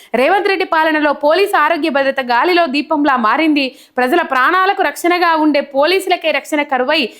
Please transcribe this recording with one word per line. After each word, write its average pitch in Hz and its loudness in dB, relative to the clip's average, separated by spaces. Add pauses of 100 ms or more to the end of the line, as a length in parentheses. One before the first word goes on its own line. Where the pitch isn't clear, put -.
(140)
రేవంత్ 349 2
రెడ్డి 381 -2
పాలనలో 311 0
పోలీసు 339 0
ఆరోగ్య 311 0
భద్రత 269 0
గాలిలో 285 0
దీపంలా 294 0
మారింది. 277 0 (200)
ప్రజల 254 2
ప్రాణాలకు 359 0
రక్షణగా 339 0
ఉండే 302 2
పోలీసులకే 339 -2
రక్షణ 294 -2
కరువై 277 -2 (120)